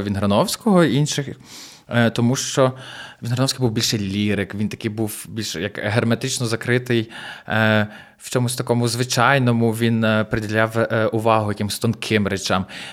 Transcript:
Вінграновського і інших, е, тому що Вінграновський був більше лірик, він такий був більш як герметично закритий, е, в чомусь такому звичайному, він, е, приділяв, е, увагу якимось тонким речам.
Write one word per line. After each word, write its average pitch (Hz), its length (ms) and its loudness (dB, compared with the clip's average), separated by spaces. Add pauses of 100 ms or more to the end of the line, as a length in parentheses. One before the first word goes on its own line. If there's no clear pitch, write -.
Вінграновського 104 800 2
і 113 100 2
інших, 143 320 0 (640)
е, 117 220 4
тому 120 260 0
що - 360 0 (500)
Вінграновський 123 380 -2
був 123 100 2
більше 113 280 -2
лірик, 101 560 -2
він 104 140 -2
такий 104 220 -6
був 107 380 -6
більш 107 280 -8
як 92 220 -4
герметично 117 680 0
закритий, 117 640 0 (380)
е, 107 380 2 (320)
в - 120 -14
чомусь 123 260 0
такому 120 320 0
звичайному, 120 840 2
він, 113 320 2
е, 110 200 2
приділяв, 110 540 -2
е, 113 280 2
увагу 110 440 2
якимось 104 280 -4
тонким 107 500 0
речам. 95 360 -2 (280)